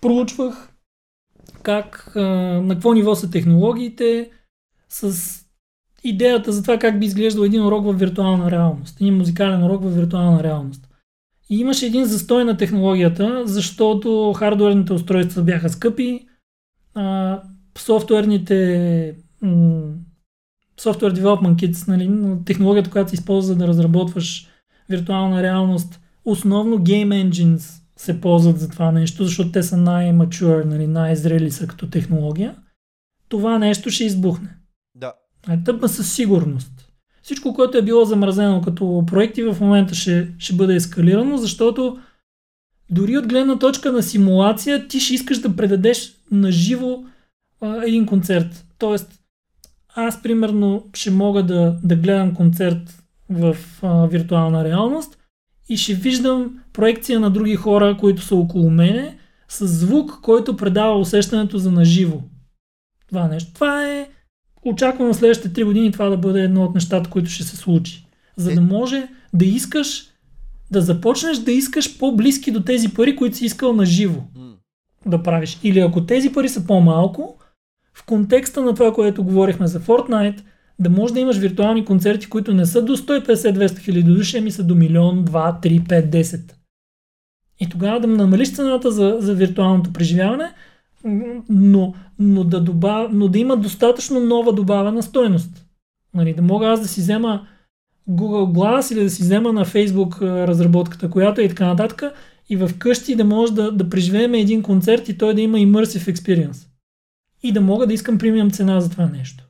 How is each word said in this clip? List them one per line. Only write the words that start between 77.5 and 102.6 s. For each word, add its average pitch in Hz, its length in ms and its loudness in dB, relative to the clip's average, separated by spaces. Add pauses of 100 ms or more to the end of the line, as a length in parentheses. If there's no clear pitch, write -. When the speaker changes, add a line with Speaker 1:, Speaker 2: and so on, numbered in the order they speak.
Speaker 1:
в - 120 -20
контекста 233 560 0
на 247 120 0
това, 226 200 2
което 208 300 -2
говорихме 185 440 0
за 170 120 -4
Fortnite, 214 640 0 (380)
да 175 100 0
може 208 240 2
да 247 60 -2
имаш 254 180 0
виртуални 202 480 0
концерти, 208 440 0
които 220 240 -2
не 180 120 4
са 180 160 2
до 247 160 0
сто - 180 -2
и 277 40 0
петдесет, 220 360 0
двеста 190 260 0
хиляди 175 240 0
души, 185 320 4
ами 214 140 -4
са 202 120 -6
до 175 120 2
милион, 170 500 4
два, 165 360 -2
три, 170 220 2
пет, 165 280 2
десет. 165 460 -4 (1000)
И 175 100 -6
тогава 196 300 -2
да 233 80 0
намалиш 220 460 4
цената 262 380 0
за, 208 280 2
за 202 160 -2
виртуалното 185 580 2
преживяване, 190 580 0 (520)
М, 214 200 -4 (260)
но, 196 440 4 (260)
но 196 240 4
да 175 180 0
добав-, 196 480 0
но 208 180 2
да 185 120 2
има 254 180 2
достатъчно 247 640 0
нова 233 340 2
добавена 202 500 0
стойност. 208 600 -2 (480)
Нали, 165 200 0
да 160 80 -2
мога 202 260 2
аз 220 140 2
да 208 60 -6
си 190 140 -6
взема 214 460 -2 (600)
Google 196 420 0
Glass 226 420 2
или 214 100 0
да 196 60 2
си - 120 -6
взема 208 320 2
на 208 120 0
Facebook, 190 580 0
а, 180 240 -2
разработката, 170 600 2
която 202 320 0
е - 20 2
и 196 60 2
така 180 180 -2
нататък, 214 360 -2 (460)
и 214 80 -4
в 185 120 0 (100)